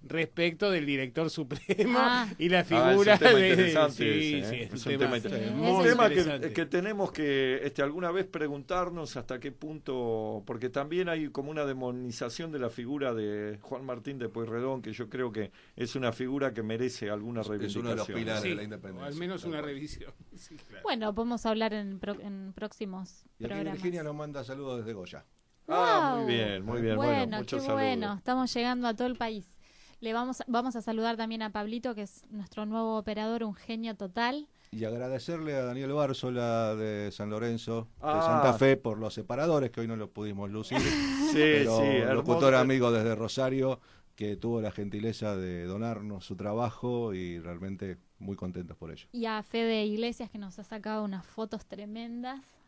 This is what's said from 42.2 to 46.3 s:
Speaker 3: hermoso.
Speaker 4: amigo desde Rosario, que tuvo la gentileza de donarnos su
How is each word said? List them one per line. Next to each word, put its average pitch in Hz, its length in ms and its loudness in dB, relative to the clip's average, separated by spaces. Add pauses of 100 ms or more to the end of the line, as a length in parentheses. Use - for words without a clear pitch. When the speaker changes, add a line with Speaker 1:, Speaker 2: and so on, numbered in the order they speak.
Speaker 3:
hermoso. 131 100 8
Speaker 4:
amigo 127 300 6
desde 113 220 4
Rosario, 131 640 0 (340)
que 104 220 -4
tuvo 113 240 -2
la 107 120 -2
gentileza 104 640 -4
de 90 280 -4
donarnos 104 600 -6
su 95 100 -8